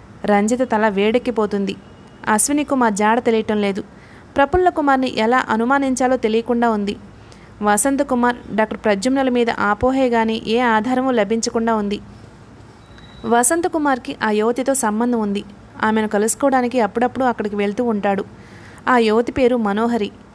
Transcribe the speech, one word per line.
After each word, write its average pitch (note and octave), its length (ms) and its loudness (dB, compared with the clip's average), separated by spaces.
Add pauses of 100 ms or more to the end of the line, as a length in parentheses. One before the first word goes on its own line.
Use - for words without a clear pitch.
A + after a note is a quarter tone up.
(240)
రంజిత G#3 380 2
తల A3 260 0
వేడెక్కిపోతుంది. G#3 880 0 (520)
అశ్విని C#4+ 360 2
కుమార్ B3 300 2
జాడ G#3+ 240 2
తెలియటం A3 420 0
లేదు. G3+ 240 -2 (520)
ప్రఫుల్ల F4+ 320 2
కుమార్ని C4+ 500 0
ఎలా A#3 300 2
అనుమానించాలో B3+ 680 0
తెలియకుండా A#3 540 0
ఉంది. G#3 260 -2 (680)
వసంత్ C4+ 460 2
కుమార్, B3 280 0 (180)
డాక్టర్ G#3+ 300 0
ప్రద్యుమ్నుల B3+ 440 0
మీద A#3+ 220 2
ఆపోహే B3 580 0
గాని A3+ 380 0
ఏ A3+ 120 0
ఆధారమూ B3+ 520 0
లభించకుండా A3+ 640 0
ఉంది. G#3 260 -4 (1200)
వసంత్ C#4+ 440 2
కుమార్కి C#4+ 540 -2
ఆ A3 80 0
యువతితో A#3+ 440 0
సంబంధం A#3 460 0
ఉంది. G3+ 240 -4 (380)
ఆమెను A3 260 0
కలుసుకోవడానికి B3 720 0
అప్పుడప్పుడు A#3+ 440 -2
అక్కడికి A3 320 -2
వెళ్తూ G3+ 280 -2
ఉంటాడు. G3+ 400 -2 (640)
ఆ B3 100 2
యువతి A#3 340 2
పేరు B3+ 240 2
మనోహరి. A3 540 -2 (240)